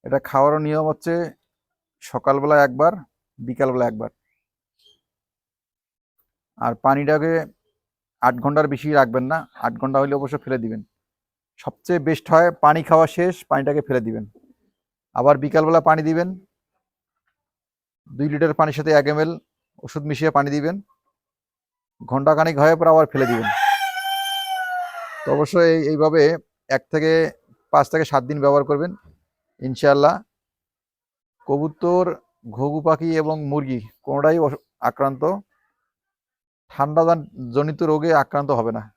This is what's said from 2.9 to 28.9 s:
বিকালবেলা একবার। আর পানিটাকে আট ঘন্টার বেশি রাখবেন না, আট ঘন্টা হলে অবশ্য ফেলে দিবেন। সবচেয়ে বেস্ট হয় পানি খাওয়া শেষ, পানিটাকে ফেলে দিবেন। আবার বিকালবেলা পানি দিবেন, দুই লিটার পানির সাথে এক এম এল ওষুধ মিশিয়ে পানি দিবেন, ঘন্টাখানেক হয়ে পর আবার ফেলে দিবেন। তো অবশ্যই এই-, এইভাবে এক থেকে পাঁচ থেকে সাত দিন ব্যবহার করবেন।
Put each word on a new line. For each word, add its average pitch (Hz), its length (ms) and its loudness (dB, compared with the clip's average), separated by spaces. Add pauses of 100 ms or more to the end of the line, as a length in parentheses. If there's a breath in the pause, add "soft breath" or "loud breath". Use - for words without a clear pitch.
বিকালবেলা 127 480 -2
একবার। 113 240 -6 (2500)
আর 117 140 -2 (120)
পানিটাকে 147 480 2 (920)
আট 127 120 2 (100)
ঘন্টার 147 240 2
বেশি 139 240 -6
রাখবেন 127 400 2
না, 160 60 -4 (280)
আট 117 140 -4
ঘন্টা 135 200 -2
হলে 139 200 0
অবশ্য 139 240 -6
ফেলে 127 200 -4
দিবেন। 110 160 -8 (840)
সবচেয়ে - 440 -4
বেস্ট 156 240 -2
হয় 165 180 6 (160)
পানি 151 180 4
খাওয়া 160 240 4
শেষ, 180 280 -2 (160)
পানিটাকে 143 380 0
ফেলে 127 180 0
দিবেন। 110 180 -8 (920)
আবার 139 220 4
বিকালবেলা 156 500 2
পানি 156 140 2
দিবেন, 160 260 -2 (1800)
দুই 143 180 -6
লিটার 151 300 0
পানির 156 200 0
সাথে 156 220 0
এক 135 120 -2
এম 147 80 -2
এল 165 120 0 (500)
ওষুধ 143 280 -10
মিশিয়ে 151 260 0
পানি 143 140 2
দিবেন, 147 260 -4 (1200)
ঘন্টাখানেক 151 580 0
হয়ে 156 180 4
পর 165 160 0
আবার 156 200 6
ফেলে 135 140 0
দিবেন। 113 220 -2 (1700)
তো 302 120 -8
অবশ্যই 165 380 2
এই-, 160 180 0
এইভাবে 156 340 2 (460)
এক 131 220 -2
থেকে 160 220 0 (600)
পাঁচ 147 200 4
থেকে 160 120 0
সাত 135 200 0
দিন 147 160 -6
ব্যবহার 139 240 4
করবেন। 147 260 -4 (720)